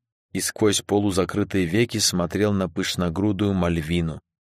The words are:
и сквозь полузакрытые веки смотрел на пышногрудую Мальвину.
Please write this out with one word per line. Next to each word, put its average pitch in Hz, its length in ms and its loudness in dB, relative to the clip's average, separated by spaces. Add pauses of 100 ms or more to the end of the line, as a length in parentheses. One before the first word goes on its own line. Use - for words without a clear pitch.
(320)
и 95 80 -4
сквозь - 420 0
полузакрытые 98 840 0
веки 110 320 0
смотрел 95 560 0
на 95 160 0
пышногрудую 95 840 0
Мальвину. 85 680 0 (340)